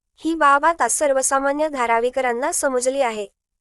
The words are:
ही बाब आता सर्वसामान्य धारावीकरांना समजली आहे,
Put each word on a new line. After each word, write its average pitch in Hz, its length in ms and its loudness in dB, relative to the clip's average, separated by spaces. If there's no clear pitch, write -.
ही 320 140 -2
बाब 285 300 4
आता 320 240 2
सर्वसामान्य 277 800 0
धारावीकरांना 247 840 -2
समजली 262 480 -2
आहे, 220 260 -4